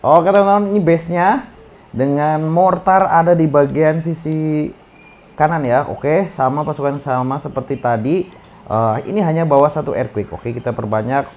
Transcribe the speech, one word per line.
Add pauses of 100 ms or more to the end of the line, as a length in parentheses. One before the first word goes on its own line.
Oke,
teman-teman,
ini
base-nya (440)
dengan
mortar
ada
di
bagian
sisi (680)
kanan
ya.
Oke,
sama
pasukan
sama
seperti
tadi. (520)
Eh, (120)
ini
hanya
bawa
satu
earthquake.
Oke,
kita
perbanyak (120)